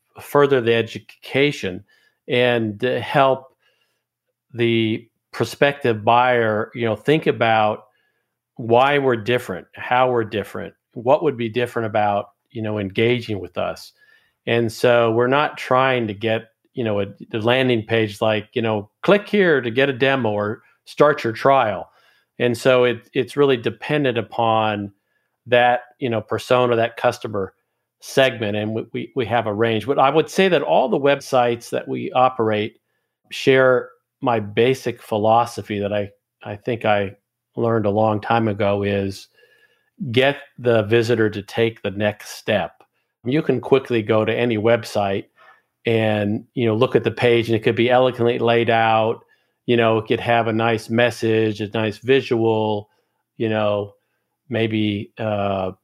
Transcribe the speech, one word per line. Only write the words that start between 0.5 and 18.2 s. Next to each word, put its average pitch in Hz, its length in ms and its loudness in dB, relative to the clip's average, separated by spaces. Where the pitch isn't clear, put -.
the 117 120 2
education 113 1080 -4
and 120 500 0
to 127 220 -4
help 135 520 0
the 117 520 0
prospective 120 720 -2
buyer, 117 680 2
you 117 120 -4
know, 107 100 0
think 156 320 0
about 113 580 2
why 131 420 2
we're 131 180 2
different, 107 600 -4
how 127 340 0
we're 120 140 0
different, 98 500 -8
what 131 280 2
would 139 160 0
be 117 120 -4
different 117 360 -4
about, 104 440 0
you 113 120 -12
know, 107 180 -4
engaging 113 600 -2
with 90 180 -12
us. 90 360 -8
And 117 240 0
so 120 400 2
we're 120 160 2
not 143 300 0
trying 127 500 0
to 104 80 -8
get, 113 340 -4
you 123 100 -6
know, 104 160 -2
a, 101 60 -2
the 117 100 -6
landing 120 460 0
page, 110 360 -2